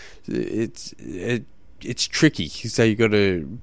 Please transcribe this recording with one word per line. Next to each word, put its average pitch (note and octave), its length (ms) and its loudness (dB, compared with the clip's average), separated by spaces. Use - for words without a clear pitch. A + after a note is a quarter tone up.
It's, - 680 -4
it, F#2 480 -4
it's - 280 -4
tricky. C#3+ 420 4
So - 340 0
you A2+ 120 6
gotta, G2+ 500 4